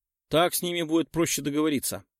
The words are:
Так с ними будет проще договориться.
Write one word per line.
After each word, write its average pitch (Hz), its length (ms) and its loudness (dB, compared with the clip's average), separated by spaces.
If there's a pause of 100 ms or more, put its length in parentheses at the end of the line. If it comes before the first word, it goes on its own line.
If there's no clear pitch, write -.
(280)
Так 165 260 2
с - 80 -4
ними 175 220 -2
будет 156 260 2
проще 156 320 0
договориться. 143 640 -2 (140)